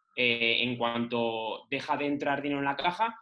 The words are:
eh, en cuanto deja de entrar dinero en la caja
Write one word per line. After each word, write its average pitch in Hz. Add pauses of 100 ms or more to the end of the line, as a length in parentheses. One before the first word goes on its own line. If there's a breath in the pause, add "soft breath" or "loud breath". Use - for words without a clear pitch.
(160)
eh, 117
en 123
cuanto 117
deja 139
de 143
entrar 143
dinero 143
en 139
la 139
caja 214